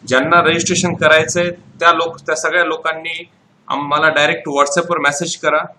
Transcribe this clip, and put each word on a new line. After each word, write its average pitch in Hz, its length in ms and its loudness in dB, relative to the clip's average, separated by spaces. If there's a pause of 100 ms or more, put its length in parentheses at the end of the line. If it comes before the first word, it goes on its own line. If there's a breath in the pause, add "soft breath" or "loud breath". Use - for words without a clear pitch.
ज्यांना 143 340 2
रजिस्ट्रेशन 170 540 0
करायचंय 160 560 2
त्या - 420 -2
लोक-, 165 340 -2
त्या 156 100 -2
सगळ्या 165 280 0
लोकांनी 165 680 -6 (380)
आम्हाला 147 400 0
डायरेक्ट 151 400 0
WhatsApp-वर 151 500 0
मेसेज 143 380 -2
करा, 151 240 0 (180)